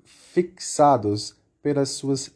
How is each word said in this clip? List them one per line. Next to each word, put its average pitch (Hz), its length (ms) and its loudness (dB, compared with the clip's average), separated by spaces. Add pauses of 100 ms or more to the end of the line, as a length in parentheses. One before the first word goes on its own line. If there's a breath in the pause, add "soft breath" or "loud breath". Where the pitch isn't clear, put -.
fixados 131 1300 0 (260)
pelas 139 280 0
suas 135 460 -6